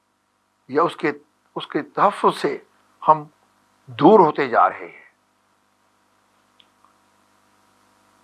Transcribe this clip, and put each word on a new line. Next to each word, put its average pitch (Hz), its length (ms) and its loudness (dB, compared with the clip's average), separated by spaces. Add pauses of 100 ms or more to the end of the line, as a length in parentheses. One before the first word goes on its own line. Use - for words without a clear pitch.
(680)
या 147 140 0
उसके, 156 300 -4 (420)
उसके 160 260 -8
तहफ़्फ़ुज़ 185 540 -2
से - 260 -6 (420)
हम 156 260 0 (600)
दूर 160 320 4
होते 151 260 0
जा 104 200 2
रहे 92 200 -10
हैं। - 180 -20 (3250)